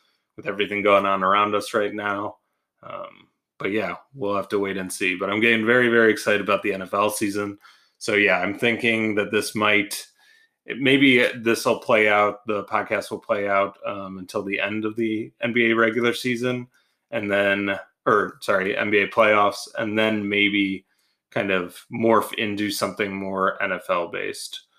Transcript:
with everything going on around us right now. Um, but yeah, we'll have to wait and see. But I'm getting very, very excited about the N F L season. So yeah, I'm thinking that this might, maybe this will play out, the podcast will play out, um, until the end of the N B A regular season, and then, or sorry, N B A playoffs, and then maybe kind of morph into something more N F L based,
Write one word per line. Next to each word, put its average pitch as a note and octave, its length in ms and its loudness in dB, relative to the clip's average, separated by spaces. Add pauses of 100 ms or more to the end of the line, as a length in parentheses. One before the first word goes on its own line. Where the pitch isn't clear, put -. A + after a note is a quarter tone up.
(340)
with - 120 -12
everything G2+ 340 -4
going G2 240 4
on G2 180 0
around G#2 320 2
us - 180 -4
right G#2 200 0
now. G#2 440 -6 (460)
Um, F#2+ 440 -14 (300)
but - 140 -4
yeah, G2 240 -2 (180)
we'll G2+ 220 -4
have G2 140 -4
to G#2 100 0
wait F#2+ 180 -2
and F#2 140 -8
see. F#2 240 -2
But F#2+ 160 -4
I'm G#2+ 80 0
getting A2+ 260 2
very, A#2+ 240 4
very A2+ 220 6
excited G#2 300 0
about G2 200 0
the G2+ 120 -2
N F#2+ 100 -6
F F#2 100 -8
L G#2 160 2
season. G#2 480 -4 (400)
So - 160 -4
yeah, G2 260 4
I'm G2 180 -4
thinking A2+ 580 0
that G2+ 160 -2
this G#2 240 -2
might, G#2 500 0 (640)
maybe C3 600 4 (100)
this A2+ 280 0
will A2+ 140 2
play G#2+ 280 2
out, G#2 380 2
the G2+ 200 -4
podcast G#2 440 -4
will G2+ 100 -8
play G2+ 300 -2
out, G2 360 0
um, G2 340 -8
until F#2+ 240 -6
the G2 160 -4
end G#2+ 260 -4
of G#2+ 100 -4
the A2+ 360 -4 (100)
N A#2 120 -4
B A#2 180 4
A A2+ 40 4
regular A#2 380 2
season, B2 540 -4 (420)
and G#2 220 -4
then, G2 480 0 (260)
or G2+ 360 2
sorry, G2 360 0
N G#2+ 140 0
B G#2 80 4
A G2 80 2
playoffs, G#2 600 2 (120)
and G#2+ 180 -2
then G#2+ 320 0
maybe G2+ 560 0 (460)
kind G#2+ 200 -2
of F2+ 400 -4
morph A2+ 440 2
into G#2 340 -4
something G2 440 -4
more F#2+ 480 -2
N G2 100 -2
F F2+ 180 -8
L F2 180 0
based, - 600 -10 (120)